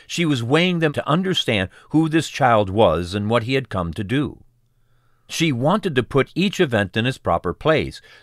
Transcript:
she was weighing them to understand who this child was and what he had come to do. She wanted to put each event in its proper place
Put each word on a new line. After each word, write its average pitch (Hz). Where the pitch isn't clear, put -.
she 170
was 143
weighing 165
them 160
to -
understand 151
who 160
this 156
child 113
was 90
and 104
what 117
he 131
had 131
come 87
to 110
do. 120
She 156
wanted 151
to 123
put 131
each 185
event 113
in 113
its 127
proper 85
place 135